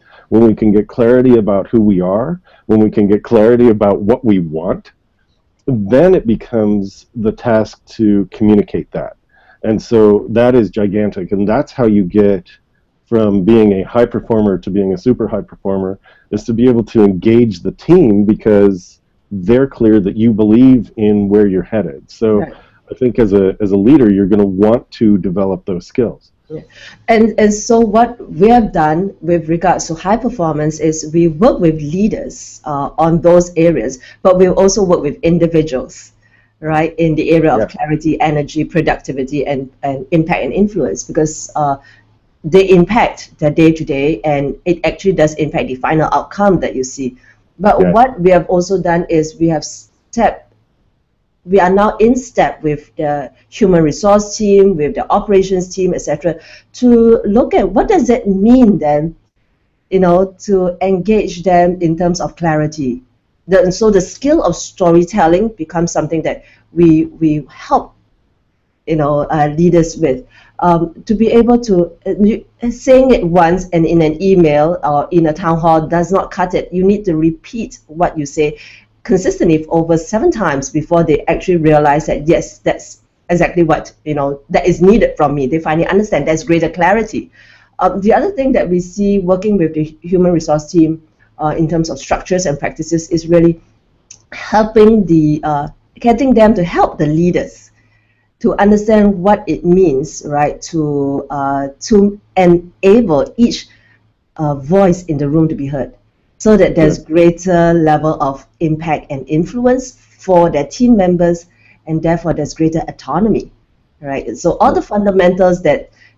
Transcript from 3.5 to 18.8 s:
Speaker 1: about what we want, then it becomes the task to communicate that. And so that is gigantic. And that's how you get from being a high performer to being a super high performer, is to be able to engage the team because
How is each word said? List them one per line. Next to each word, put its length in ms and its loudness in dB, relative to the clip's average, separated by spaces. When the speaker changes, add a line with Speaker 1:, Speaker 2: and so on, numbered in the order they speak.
Speaker 1:
about 320 2
what 240 0
we 140 2
want, 540 -6
then 480 2
it 120 -2
becomes 800 -4
the 160 -2
task 520 -4
to 460 0
communicate 640 0
that. 240 -10
And 180 -2
so 480 4
that 240 2
is 160 2
gigantic. 640 -4
And 160 -2
that's 240 -2
how 140 0
you 180 2
get 440 0
from 360 0
being 300 4
a 100 -2
high 240 0
performer 520 -2
to 120 -10
being 240 -2
a 40 -8
super 280 0
high 140 -6
performer, 580 -8
is 140 -6
to 80 -6
be 160 2
able 160 2
to 180 2
engage 580 2
the 120 -8
team 520 2
because 760 0